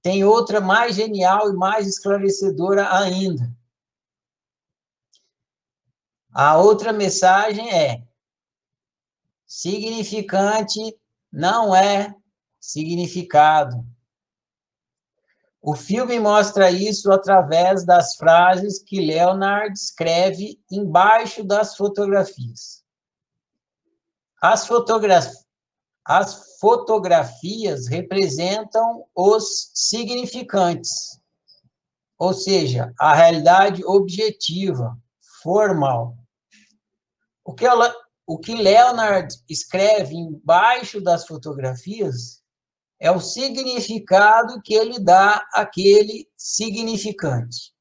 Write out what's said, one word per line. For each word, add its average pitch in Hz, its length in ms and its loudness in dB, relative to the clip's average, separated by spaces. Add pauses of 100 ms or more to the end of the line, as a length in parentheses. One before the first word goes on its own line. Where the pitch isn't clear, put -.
Tem 196 220 -2
outra 214 380 2
mais 208 340 0
genial 202 540 0
e 196 80 -2
mais 196 300 -2
esclarecedora 196 1080 -2
ainda. 185 560 -4 (2750)
A 147 240 4
outra 208 360 4
mensagem 202 760 0
é: 127 380 -2 (1400)
significante 214 1500 -6 (320)
não 196 460 -2
é 202 400 2 (460)
significado. 156 1200 0 (1800)
O 147 120 -4
filme 240 420 -2
mostra 208 500 4
isso 202 400 -2
através 185 760 2
das 175 320 2
frases 180 680 2
que - 160 -8
Leonard 190 720 0
escreve 185 1000 -4
embaixo 202 720 0
das 202 360 -2
fotografias. 196 1040 -4 (1600)
As 220 260 2
fotogra-, 214 640 0 (720)
as - 560 -4
fotografias 190 1300 -2
representam 190 1160 -4 (100)
os - 580 0
significantes, 233 1400 -6 (1000)
ou 185 160 -2
seja, 143 640 -2
a 147 160 4
realidade 170 680 4
objetiva, 185 1120 -2 (420)
formal. 147 760 -2 (1200)
O - 120 -16
que 220 120 -4
ela, 240 300 2 (320)
o 156 100 -8
que 214 160 -12
Leonard 214 800 4 (140)
escreve 185 680 -2
embaixo 175 840 0
das 170 260 -2
fotografias 139 1160 -10 (600)
é 165 80 4
o 185 80 0
significado 233 1400 0
que 214 120 -6
ele 226 240 0
dá 196 540 4
àquele 208 720 2 (120)
significante. 202 1400 -8